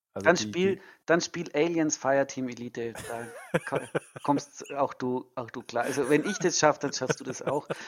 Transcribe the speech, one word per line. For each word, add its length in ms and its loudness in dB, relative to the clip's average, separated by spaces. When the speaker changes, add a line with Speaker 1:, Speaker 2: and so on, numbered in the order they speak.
Speaker 1:
Also 180 4
Speaker 2:
Dann 40 6
Speaker 1:
die, 200 -4
Speaker 2:
spiel, 240 2
Speaker 1:
die 20 -20
Speaker 2:
dann 160 4
spiel 320 -6
Aliens 440 2
Fireteam 520 0
Elite. 560 -8
Da 220 -8
ko-, 140 -2
Speaker 1:
<laughs> 440 -6
Speaker 2:
kommst 500 -2
auch 200 0
du, 420 -4
auch 160 -6
du 100 -10
klar. 240 -2
Also 240 0
wenn 160 6
ich 140 -2
das 200 2
schaff, 200 6
dann 120 -2
schaffst 280 -2
du 40 -12
das 180 -8
auch. 280 -2